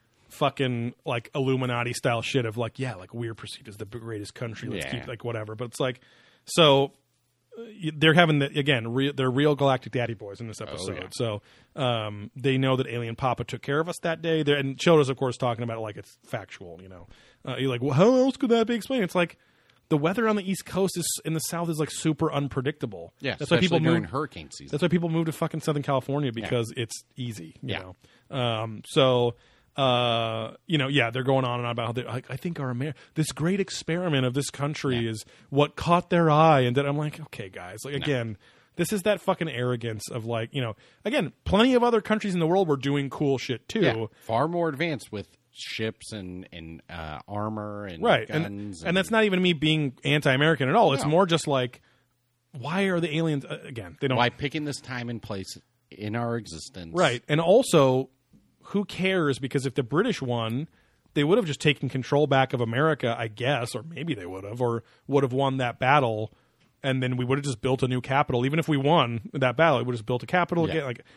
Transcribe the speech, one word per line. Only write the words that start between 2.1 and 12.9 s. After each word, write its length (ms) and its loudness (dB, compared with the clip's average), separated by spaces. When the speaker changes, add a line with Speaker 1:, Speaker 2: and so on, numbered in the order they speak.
Speaker 1:
shit 240 0
of, 140 -6
like, 200 -6
"Yeah, 180 -6
like, 180 -16
we're 200 -8
perceived 320 -18
as 120 -16
the 80 -12
b-, 120 -14
greatest 360 -10
country. 340 -10
Let's 160 -4
Speaker 2:
Yeah. 60 -8
Speaker 1:
keep," 80 -12
like, 160 -10
whatever. 300 -8
But 140 -8
it's 120 -8
like, 200 -2
so, 480 4
uh, 40 -12
y-, 140 -4
they're 160 8
having 280 8
the, 60 0
again, 460 0
re-, 180 0
they're 200 0
real 240 4
galactic 380 2
daddy 200 -2
boys 300 -12
in 40 -8
this 140 -12
Speaker 2:
Oh, 60 -10
Speaker 1:
episode. 340 -6
Speaker 2:
yeah. 120 -12
Speaker 1:
So, 280 -4
um, 600 -4
they 220 2
know 180 4
that 120 -2
Alien 280 -8